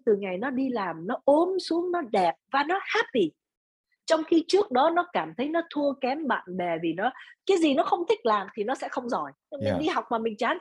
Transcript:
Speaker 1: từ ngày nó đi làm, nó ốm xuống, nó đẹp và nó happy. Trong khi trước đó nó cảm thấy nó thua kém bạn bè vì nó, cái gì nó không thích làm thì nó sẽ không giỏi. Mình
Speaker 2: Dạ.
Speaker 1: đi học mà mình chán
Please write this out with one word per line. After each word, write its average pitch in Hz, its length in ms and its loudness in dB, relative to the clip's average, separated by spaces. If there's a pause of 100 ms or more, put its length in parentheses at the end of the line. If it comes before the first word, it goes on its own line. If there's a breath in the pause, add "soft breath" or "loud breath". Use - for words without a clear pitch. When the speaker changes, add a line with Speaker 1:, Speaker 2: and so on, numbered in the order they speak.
Speaker 1:
từ 214 100 6
ngày 190 220 -4
nó 262 120 -4
đi 262 180 -2
làm, 180 380 -6
nó 240 180 -4
ốm 349 340 4
xuống, 339 340 -2
nó 349 80 -2
đẹp 202 340 0 (180)
và 285 160 2
nó 381 140 -2
happy. 359 500 0 (760)
Trong 320 180 2
khi 330 240 4
trước 392 240 2
đó 277 180 4
nó 349 220 0
cảm 160 260 -4
thấy 277 100 -2
nó 330 140 0 (120)
thua 285 260 0
kém 277 280 -4
bạn 208 160 -2 (120)
bè 175 260 -2
vì 165 100 0
nó, 202 200 -2 (340 loud breath)
cái 381 100 4
gì 311 180 4
nó 320 80 4
không 349 260 -2
thích 453 180 2
làm 208 200 2 (100)
thì 208 80 -2
nó 247 100 -2
sẽ - 140 -8
không 247 200 -6
giỏi. 156 240 -4 (180)
Mình 277 140 -10
Speaker 2:
Dạ. - 140 0
Speaker 1:
đi 302 80 -2
học 339 240 -2
mà 233 80 0
mình 226 180 -4
chán 285 240 0